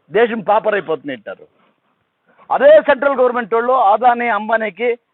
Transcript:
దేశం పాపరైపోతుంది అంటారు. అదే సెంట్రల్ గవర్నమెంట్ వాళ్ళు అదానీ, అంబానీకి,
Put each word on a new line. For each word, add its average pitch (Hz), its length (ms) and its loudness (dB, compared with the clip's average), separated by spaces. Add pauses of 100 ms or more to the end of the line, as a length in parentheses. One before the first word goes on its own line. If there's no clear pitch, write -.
(120)
దేశం 226 280 0
పాపరైపోతుంది 185 720 -4
అంటారు. 98 320 -16 (1080)
అదే 285 280 6
సెంట్రల్ 277 380 0
గవర్నమెంట్ 240 340 -2
వాళ్ళు 233 200 0
అదానీ, 240 540 2
అంబానీకి, 220 680 -4 (160)